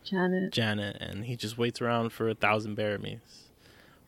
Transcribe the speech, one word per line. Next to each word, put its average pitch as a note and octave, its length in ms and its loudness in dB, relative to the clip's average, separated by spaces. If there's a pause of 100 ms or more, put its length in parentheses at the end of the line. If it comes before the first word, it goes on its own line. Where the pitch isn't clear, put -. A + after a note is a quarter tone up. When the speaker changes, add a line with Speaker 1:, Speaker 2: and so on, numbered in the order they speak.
Speaker 1:
Janet. F#3 480 2
Speaker 2:
Janet, G#2 480 0
and G2 260 -6
he B2 100 -4
just A#2 220 -6
waits A#2 240 0
around A#2 300 2
for A2+ 160 0
a A2 60 2
thousand G#2+ 420 2
Baramies. G#2 720 -4 (600)